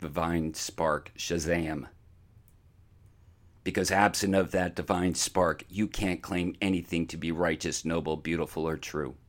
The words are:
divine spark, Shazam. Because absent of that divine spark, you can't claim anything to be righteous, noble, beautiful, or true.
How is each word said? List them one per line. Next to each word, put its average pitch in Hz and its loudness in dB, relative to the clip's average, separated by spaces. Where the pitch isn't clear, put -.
divine 82 0
spark, - -2
Shazam. 80 -2
Because 95 0
absent 98 4
of 95 4
that 90 0
divine 87 0
spark, 82 2
you 104 -2
can't 92 -2
claim 90 -2
anything 87 0
to 82 -10
be 82 -4
righteous, 82 0
noble, 80 0
beautiful, 80 -2
or 80 -2
true. 69 -6